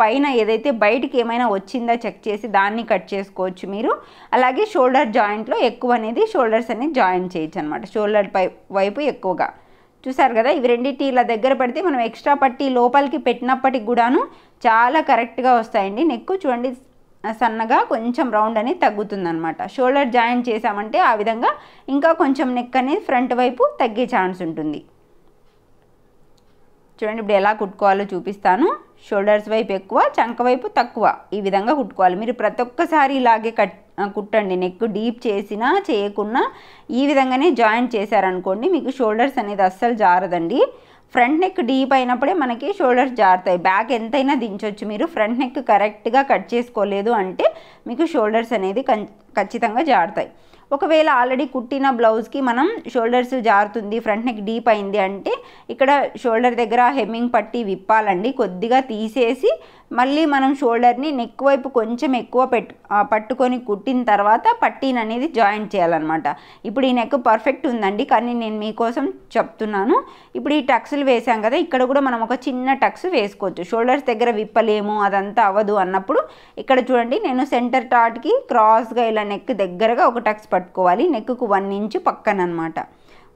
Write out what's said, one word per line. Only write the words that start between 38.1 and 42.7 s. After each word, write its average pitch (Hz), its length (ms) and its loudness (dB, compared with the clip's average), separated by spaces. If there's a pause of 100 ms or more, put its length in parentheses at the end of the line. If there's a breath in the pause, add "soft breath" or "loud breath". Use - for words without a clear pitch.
మీకు 262 240 -2
షోల్డర్స్ 233 440 0
అనేది 202 260 -2
అస్సలు 233 340 -2
జారదండి. 180 580 2 (540 loud breath)
ఫ్రంట్ 262 300 2
నెక్ 381 260 -2
డీప్ 269 280 2
అయినప్పుడే 254 440 0
మనకి 254 280 -4 (100)